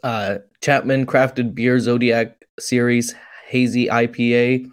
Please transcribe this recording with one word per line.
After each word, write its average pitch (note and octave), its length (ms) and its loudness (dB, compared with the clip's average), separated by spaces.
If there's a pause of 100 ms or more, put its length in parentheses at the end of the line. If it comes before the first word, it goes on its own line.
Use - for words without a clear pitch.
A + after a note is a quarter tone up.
Uh, G#2 360 -4 (220)
Chapman C3+ 460 0
Crafted B2+ 480 0
Beer B2 240 2
Zodiac A#2 640 0 (140)
Series A#2+ 560 0 (340)
Hazy B2 420 0
I A#2+ 160 2
P A#2+ 280 0
A. B2+ 380 2